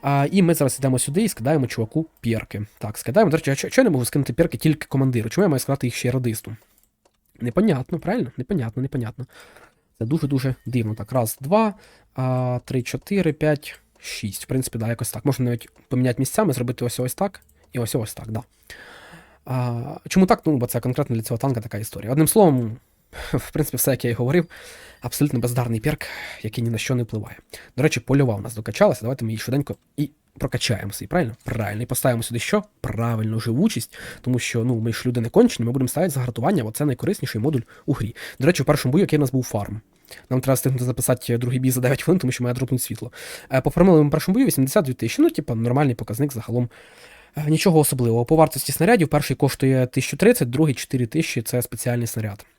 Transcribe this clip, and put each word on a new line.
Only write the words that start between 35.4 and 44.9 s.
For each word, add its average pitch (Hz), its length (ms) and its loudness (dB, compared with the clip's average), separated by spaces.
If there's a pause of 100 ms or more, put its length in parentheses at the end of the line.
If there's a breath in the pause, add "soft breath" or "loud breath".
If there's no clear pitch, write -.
ми 117 60 0
будемо 131 160 0
ставити 175 220 0
загартування, 127 540 0
бо 107 80 -6
це 151 140 -2
найкорисніший 139 560 -2
модуль 135 200 0 (240 loud breath)
у 147 80 0
грі. - 220 -4 (240 loud breath)
До 131 80 2
речі, 165 160 2
в - 20 0
першому 143 260 2
бою, 139 100 4
який 151 180 2
у - 20 4
нас 131 100 0
був 131 120 0
фарм. 104 380 -6 (480 loud breath)
Нам 127 120 2
треба 135 120 2
встигнути 127 320 0
записати 123 520 0
другий 123 220 0
бій 131 120 2
за 123 100 0
дев'ять 127 220 0
хвилин, 185 160 4
тому 127 120 0
що 123 120 -2
має 123 100 0
дропнути 123 300 -2
світло. - 280 -8 (400 loud breath)
Е, 131 100 2
пофармили 170 420 4
ми 147 40 4
в 143 40 0
першому 156 220 0
бою 254 140 4
вісімдесят 143 380 2
дві 127 80 -4